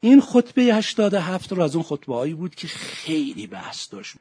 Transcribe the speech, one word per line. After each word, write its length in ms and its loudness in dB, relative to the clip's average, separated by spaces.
این 200 8
خطبهٔ 540 2
هشتاد 400 0
و 60 0
هفت 320 -6
رو 100 0
از 120 0
اون 100 -2
خطبه‌هایی 500 -6
بود 200 -10
که 140 -14
خیلی 760 -6
بحث 460 -14
داشت. 280 -16